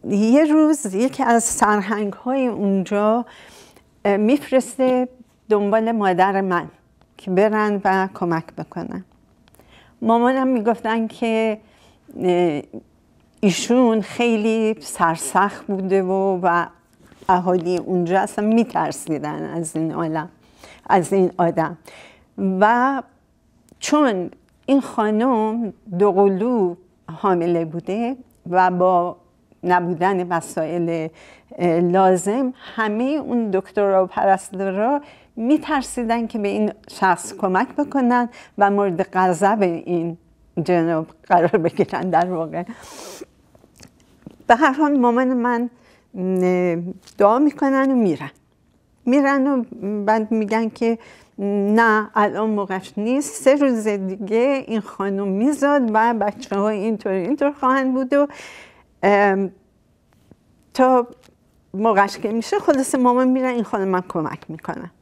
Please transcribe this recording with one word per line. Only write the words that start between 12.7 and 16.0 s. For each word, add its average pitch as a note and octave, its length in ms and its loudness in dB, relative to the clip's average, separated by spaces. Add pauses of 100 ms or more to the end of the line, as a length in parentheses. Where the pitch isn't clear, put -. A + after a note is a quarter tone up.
ایشون A3+ 600 2
خیلی A3 800 0
سرسخت - 840 -2
بوده F#3+ 360 0